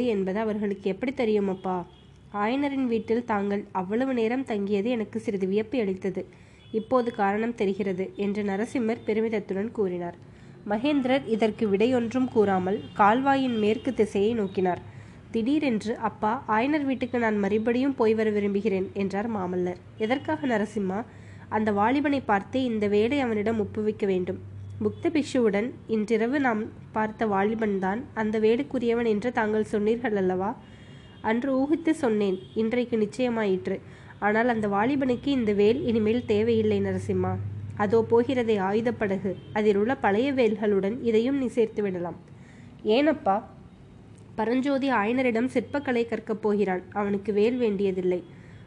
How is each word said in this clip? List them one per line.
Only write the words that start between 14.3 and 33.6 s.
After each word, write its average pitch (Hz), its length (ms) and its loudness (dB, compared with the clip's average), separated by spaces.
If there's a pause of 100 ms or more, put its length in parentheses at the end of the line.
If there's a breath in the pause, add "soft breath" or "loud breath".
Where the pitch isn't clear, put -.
நோக்கினார். 185 420 0 (500 loud breath)
திடீரென்று, 240 680 0
"அப்பா, 214 340 -2 (160)
ஆயனர் 269 420 2
வீட்டுக்கு 247 300 -2
நான் 220 180 2
மறுபடியும் 233 640 0
போய் 226 200 4
வர 220 100 2
விரும்புகிறேன்" 202 640 0
என்றார் 196 380 -2
மாமல்லர். 180 500 -4 (160)
"எதற்காக 285 500 -2
நரசிம்மா?" 208 540 -2 (480 loud breath)
"அந்த 220 220 0
வாலிபனை 269 500 2 (100)
பார்த்தே 202 320 0
இந்த 220 240 0
வேலை 220 320 2
அவனிடம் 220 440 0
ஒப்புவிக்க 214 420 -2
வேண்டும்." 185 360 0 (420)
புத்த 214 260 0
பிக்ஷுவுடன் 240 580 0 (200)
இன்றிரவு 226 520 0
நாம் 233 220 0 (300)
பார்த்த 220 340 -2
வாலிபன்தான் 202 720 0 (140)
அந்த 214 260 -2
வேலுக்குரியவன் 233 720 2
என்று 208 200 0
தாங்கள் 214 400 0
சொன்னீர்கள் 220 440 0
அல்லவா? 185 320 0 (720 loud breath)
அன்று 240 360 0
ஊகித்து 311 420 2
சொன்னேன், 208 380 2 (160)
இன்றைக்கு 233 440 0
நிச்சயமாயிற்று. 214 800 0 (440 loud breath)